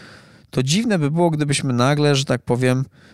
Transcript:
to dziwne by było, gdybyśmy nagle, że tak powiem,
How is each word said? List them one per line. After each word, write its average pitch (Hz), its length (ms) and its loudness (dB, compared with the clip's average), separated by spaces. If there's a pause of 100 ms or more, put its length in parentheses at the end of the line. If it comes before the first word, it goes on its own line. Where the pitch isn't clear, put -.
(500)
to 131 120 -2
dziwne 196 360 0
by 143 120 0
było, 170 200 2
gdybyśmy 143 420 -2
nagle, 143 440 2
że 135 80 -2
tak 127 180 -2
powiem, 127 420 0 (300)